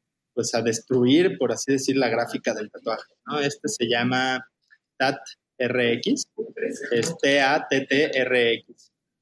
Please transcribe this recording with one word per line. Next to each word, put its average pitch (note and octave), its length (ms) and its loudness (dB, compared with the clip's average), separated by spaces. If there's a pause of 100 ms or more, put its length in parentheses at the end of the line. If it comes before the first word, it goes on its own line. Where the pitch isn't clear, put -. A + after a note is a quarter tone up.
(340)
pues, A2+ 220 -2
a A#2 60 2
destruir, B2+ 760 2
por A#2+ 140 0
así B2 220 -2
decir, C3+ 240 0
la B2+ 120 2
gráfica A#2 440 -2
del G#2+ 160 -8
tatuaje, - 440 -8 (140)
¿no? D3 120 -4
Este C#3+ 280 -4
se B2 200 -2
llama B2+ 580 0 (520)
Tat C3+ 200 0 (400)
R A#2+ 360 0
X, G3+ 340 -2 (640)
es A#2+ 260 0
T C#3+ 240 2
A C#3 280 2
T C#3 120 2
T C3+ 360 0
R B2 360 2
X. - 380 -10 (300)